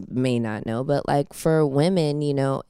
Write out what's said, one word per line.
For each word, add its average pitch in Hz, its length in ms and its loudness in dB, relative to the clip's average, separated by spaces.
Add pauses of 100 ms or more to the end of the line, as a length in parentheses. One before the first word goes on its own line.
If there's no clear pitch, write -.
may 123 300 0
not 110 260 -4
know, 113 180 -2
but, 143 240 0
like, 143 260 0
for 156 340 2
women, 151 540 2
you 147 120 0
know, 135 360 0